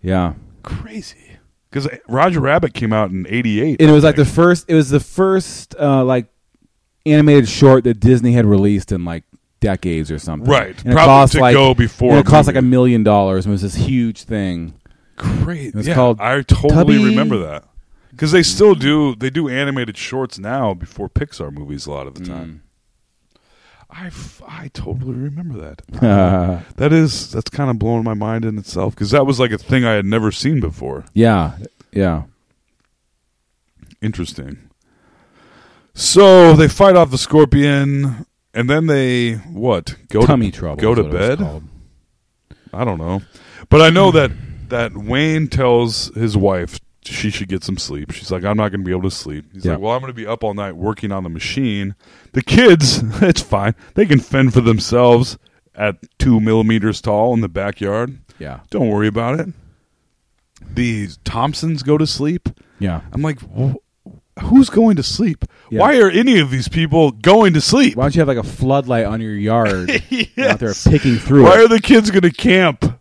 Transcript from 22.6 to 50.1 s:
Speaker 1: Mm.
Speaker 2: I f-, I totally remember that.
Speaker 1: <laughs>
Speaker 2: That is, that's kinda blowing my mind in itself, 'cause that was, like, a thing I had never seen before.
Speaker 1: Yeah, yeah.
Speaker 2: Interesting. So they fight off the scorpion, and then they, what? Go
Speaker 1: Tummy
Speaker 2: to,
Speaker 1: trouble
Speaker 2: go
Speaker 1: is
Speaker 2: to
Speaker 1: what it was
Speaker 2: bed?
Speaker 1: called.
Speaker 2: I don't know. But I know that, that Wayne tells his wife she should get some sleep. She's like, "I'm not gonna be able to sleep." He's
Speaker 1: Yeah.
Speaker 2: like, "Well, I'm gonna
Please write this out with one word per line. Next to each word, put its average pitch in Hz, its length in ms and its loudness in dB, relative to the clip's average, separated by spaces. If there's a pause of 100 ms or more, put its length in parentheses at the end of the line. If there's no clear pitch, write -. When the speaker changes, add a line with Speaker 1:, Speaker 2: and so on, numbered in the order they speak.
Speaker 1:
Mm. - 0 - (1400)
Speaker 2:
I 185 120 -18
f-, - 400 -20
I 156 260 -18
totally 127 400 -10
remember 143 460 -12
that. 76 220 -18 (840)
Speaker 1:
<laughs> - 120 -20
Speaker 2:
That 147 140 0
is, 160 380 0
that's 113 180 -10
kinda 135 260 -6
blowing 113 280 -2
my 113 120 -4
mind 110 300 -6
in 110 140 -6
itself, 98 380 -8
'cause 101 160 -4
that 139 120 4
was, 135 140 -2
like, 123 140 0
a 107 60 -6
thing 127 260 -2
I 113 80 0
had 104 120 -2
never 107 280 -2
seen 147 260 -2
before. 71 460 -8 (100)
Speaker 1:
Yeah, 104 380 2 (400)
yeah. 87 320 -2 (1800)
Speaker 2:
Interesting. 80 580 -10 (1400)
So 185 600 8
they 156 140 6
fight 190 280 4
off 165 140 4
the 131 80 -4
scorpion, 139 1080 0 (260)
and 120 160 -4
then 156 180 0
they, 127 480 0
what? 110 600 -6 (140)
Go 110 180 2
Speaker 1:
Tummy 123 240 0
Speaker 2:
to, - 80 -16
Speaker 1:
trouble 78 240 -10
Speaker 2:
go 110 100 0
Speaker 1:
is 120 60 0
Speaker 2:
to 107 60 0
Speaker 1:
what 76 100 -8
it 87 40 -4
was 101 100 -2
Speaker 2:
bed? 143 100 -4
Speaker 1:
called. 78 240 -8 (1120)
Speaker 2:
I 110 120 -8
don't 98 140 -4
know. 87 240 -6 (460)
But 151 120 6
I 160 100 8
know 185 200 4
that, 151 220 2 (360)
that 117 280 -6
Wayne 143 520 -4
tells 120 680 -2
his 110 220 -2
wife 95 440 -2 (260)
she - 240 -8
should 98 180 -10
get 92 140 -8
some 98 140 -8
sleep. 73 360 -12
She's - 180 -14
like, 92 140 -6
"I'm 104 120 -2
not 107 140 -2
gonna 98 120 -8
be 90 80 -6
able 92 120 -4
to 95 80 -4
sleep." 76 420 -14
He's 95 140 -20
Speaker 1:
Yeah. 85 60 -2
Speaker 2:
like, 80 100 -6
"Well, 107 100 -4
I'm 127 80 -4
gonna 131 140 -16